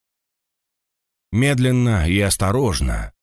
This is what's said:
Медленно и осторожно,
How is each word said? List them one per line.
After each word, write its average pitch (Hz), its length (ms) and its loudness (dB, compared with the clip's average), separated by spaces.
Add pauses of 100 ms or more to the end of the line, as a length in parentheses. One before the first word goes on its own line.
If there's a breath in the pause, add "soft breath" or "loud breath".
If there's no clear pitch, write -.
(1300)
Медленно 123 760 2
и 92 120 2
осторожно, 92 920 -2 (120)